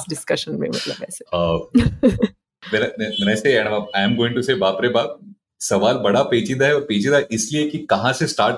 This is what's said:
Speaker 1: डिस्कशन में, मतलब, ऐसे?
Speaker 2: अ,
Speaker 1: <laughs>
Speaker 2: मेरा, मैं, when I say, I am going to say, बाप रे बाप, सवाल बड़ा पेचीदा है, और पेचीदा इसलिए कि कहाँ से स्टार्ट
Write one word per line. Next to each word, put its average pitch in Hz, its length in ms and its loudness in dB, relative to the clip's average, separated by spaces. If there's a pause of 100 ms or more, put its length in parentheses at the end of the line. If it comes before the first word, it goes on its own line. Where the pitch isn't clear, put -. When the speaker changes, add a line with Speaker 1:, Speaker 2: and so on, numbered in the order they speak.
Speaker 1:
डिस्कशन 156 440 -4
में, 143 160 -4
मतलब, - 280 -6 (120)
ऐसे? - 160 -14 (100)
Speaker 2:
अ, 87 40 0
Speaker 1:
<laughs> - 1300 0
Speaker 2:
मेरा, 113 140 2 (140)
मैं, 107 160 -4
when 104 220 0
I - 80 -2
say, 107 320 2 (240)
I 107 100 2
am 117 120 2
going 120 180 -2
to 131 80 0
say, 117 80 2
बाप 95 240 2
रे 123 60 4
बाप, 117 320 -2 (400)
सवाल 110 340 2
बड़ा 113 280 2
पेचीदा 127 440 0
है, 147 80 4
और 139 60 0
पेचीदा 131 420 2 (100)
इसलिए 151 380 -2
कि 160 80 -6
कहाँ - 340 0
से 147 140 -2
स्टार्ट 120 320 0